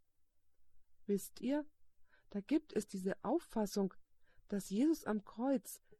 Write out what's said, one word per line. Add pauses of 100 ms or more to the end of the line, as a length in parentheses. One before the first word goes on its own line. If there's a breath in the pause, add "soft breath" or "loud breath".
(1080)
Wisst
ihr, (640 soft breath)
da
gibt
es
diese
Auffassung, (520)
dass
Jesus
am
Kreuz (180 soft breath)